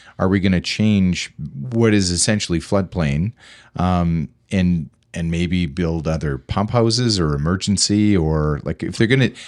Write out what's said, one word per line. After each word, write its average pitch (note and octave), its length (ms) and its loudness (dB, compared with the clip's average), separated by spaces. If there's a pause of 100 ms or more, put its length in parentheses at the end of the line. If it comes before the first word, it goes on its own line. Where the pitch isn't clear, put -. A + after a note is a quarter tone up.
(180)
are F#2+ 100 2
we G2 100 2
gonna F2+ 220 2
change G2 760 0
what A2+ 560 0
is F#2+ 160 2
essentially F2+ 480 -2
floodplain, F2 720 -2 (440)
um, F2 520 0 (220)
and, F2+ 400 0 (240)
and E2+ 160 -4
maybe F2 340 0
build D#2+ 420 -2
other D2+ 300 -2
pump G2+ 340 -4
houses A#2 480 2
or D#2 160 2
emergency, G2 800 0
or, D#2 500 0
like, - 180 -6
if - 160 -8
they're A2+ 80 4
gonna B2+ 240 2 (180)